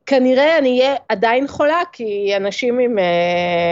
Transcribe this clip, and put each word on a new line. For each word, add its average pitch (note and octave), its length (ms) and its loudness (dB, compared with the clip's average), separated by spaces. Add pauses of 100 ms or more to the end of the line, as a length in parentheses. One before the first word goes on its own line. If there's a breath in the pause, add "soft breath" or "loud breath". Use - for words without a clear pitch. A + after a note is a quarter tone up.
כנראה C4+ 520 2
אני B3+ 220 2
אהיה C4+ 160 0 (120)
עדיין A#3 400 0
חולה, D#4 320 0 (120)
כי G3+ 440 -4
אנשים G3+ 420 -2
עם, A#3+ 200 0
אה, F#3 60 2 (680)